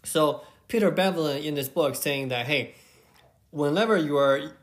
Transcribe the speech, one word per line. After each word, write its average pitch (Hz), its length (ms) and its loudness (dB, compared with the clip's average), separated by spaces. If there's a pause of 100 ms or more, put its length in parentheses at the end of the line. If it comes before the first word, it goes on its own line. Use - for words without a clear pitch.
So 151 380 0 (260)
Peter 208 240 2
Bevelin 160 520 0
in 151 100 -4
this 135 160 -4
book 147 260 0
saying 135 340 -4
that, 120 180 -4
hey, 156 260 -2 (760)
whenever 160 440 0
you 147 220 0
are 143 460 2